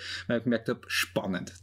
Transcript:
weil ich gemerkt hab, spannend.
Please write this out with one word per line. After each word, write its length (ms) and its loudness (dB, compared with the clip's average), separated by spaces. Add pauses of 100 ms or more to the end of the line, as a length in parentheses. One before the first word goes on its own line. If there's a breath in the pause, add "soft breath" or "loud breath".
(280 loud breath)
weil 120 2
ich 40 -2
gemerkt 240 2
hab, 200 0
spannend. 760 0